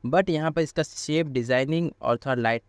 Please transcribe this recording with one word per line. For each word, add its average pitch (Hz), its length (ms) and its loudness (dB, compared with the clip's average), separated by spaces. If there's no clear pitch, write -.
but 175 240 2
यहाँ 156 220 0
पर 165 100 0
इसका 156 220 -2
शेप, 156 440 -2
डिजाइनिंग 131 640 0
और 120 160 2
थोड़ा 131 180 -2
लाइट 117 340 0